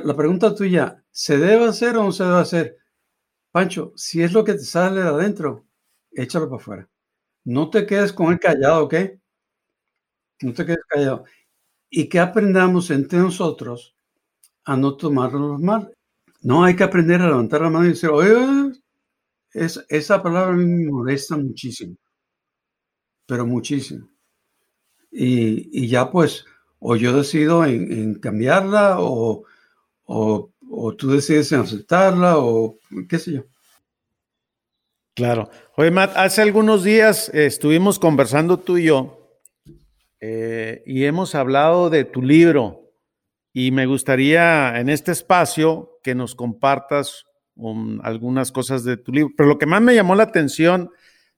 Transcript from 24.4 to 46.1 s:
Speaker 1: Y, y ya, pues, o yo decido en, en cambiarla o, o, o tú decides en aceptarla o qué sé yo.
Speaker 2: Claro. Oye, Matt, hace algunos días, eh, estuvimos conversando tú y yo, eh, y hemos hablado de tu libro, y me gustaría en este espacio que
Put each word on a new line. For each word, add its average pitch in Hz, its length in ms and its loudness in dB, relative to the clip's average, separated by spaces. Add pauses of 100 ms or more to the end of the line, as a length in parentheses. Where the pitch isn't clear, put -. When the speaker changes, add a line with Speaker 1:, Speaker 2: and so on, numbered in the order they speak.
Speaker 1:
Y, 123 760 -2
y 113 40 -4
ya, 123 220 0
pues, 165 340 0 (360)
o 117 160 -2
yo 123 200 0
decido 151 480 2
en, 117 280 -2
en 110 240 -4
cambiarla 190 840 0
o, 113 440 -2 (600)
o, 110 460 -2 (200)
o 113 260 -8
tú 135 140 -6
decides 147 420 2
en 135 80 2
aceptarla 175 800 2
o 113 400 -2 (300)
qué 165 100 -2
sé 165 160 -8
yo. 127 100 -8 (1700)
Speaker 2:
Claro. 120 340 -2 (280)
Oye, 160 140 4
Matt, 190 260 2
hace 190 260 2
algunos 214 420 4
días, 220 480 4
eh, 151 140 2
estuvimos 165 520 2
conversando 151 600 2
tú 180 180 -2
y 170 80 0
yo, 139 560 -2 (800)
eh, 113 640 -8
y 131 180 -2
hemos 165 300 -2
hablado 151 540 2
de 151 160 2
tu 127 180 -6
libro, 143 600 4 (720)
y 127 180 -2
me 131 160 0
gustaría 139 920 2
en 127 120 -2
este 156 220 -2
espacio 165 880 0
que 127 120 -4